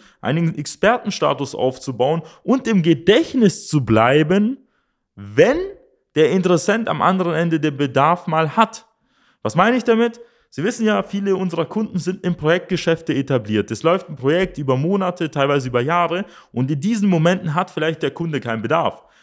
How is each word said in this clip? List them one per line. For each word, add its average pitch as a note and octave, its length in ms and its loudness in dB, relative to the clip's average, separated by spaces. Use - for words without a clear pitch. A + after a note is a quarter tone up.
einen D#3+ 360 -2
Expertenstatus F#3 1000 -2
aufzubauen C3 680 -2
und C4 240 0
im G3 160 2
Gedächtnis G#3+ 840 2
zu C#3+ 180 0
bleiben, D3+ 760 4
wenn B2 420 2
der D3+ 160 4
Interessent F#3 580 0
am E3 140 -2
anderen F3 320 0
Ende E3 240 0
den D3 180 -2
Bedarf C#3+ 520 0
mal D#3 280 -2
hat. - 300 0
Was A2 140 -4
meine A3 200 4
ich A#3+ 60 -2
damit? A#3 380 0
Sie - 120 -6
wissen A3+ 240 -2
ja, G#3 160 0
viele G3+ 320 -2
unserer E3+ 300 -2
Kunden G#3 340 -6
sind F3+ 260 -6
in F3+ 120 -2
Projektgeschäfte E3 760 -2
etabliert. A2+ 600 0
Es G#2+ 100 -6
läuft F3 280 0
ein D3+ 60 -12
Projekt E3 420 -2
über C3+ 180 0
Monate, F3+ 520 -2
teilweise C#3 380 0
über A#2+ 140 0
Jahre E3+ 440 0
und C3 180 -2
in D3+ 80 -2
diesen G3+ 300 0
Momenten E3+ 480 2
hat F3+ 160 -4
vielleicht D#3 320 -4
der C#3 80 -2
Kunde D#3+ 260 -6
keinen A2+ 240 -6
Bedarf. D3 400 -2